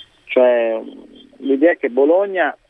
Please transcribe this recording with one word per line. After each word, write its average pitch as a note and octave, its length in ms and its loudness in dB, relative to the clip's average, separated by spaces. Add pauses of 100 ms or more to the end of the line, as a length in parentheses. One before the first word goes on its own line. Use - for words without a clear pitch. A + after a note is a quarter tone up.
(220)
Cioè, A#2 580 0 (580)
l'idea C#3 340 0
è - 40 -6
che C3 120 -6
Bologna E3 640 0 (140)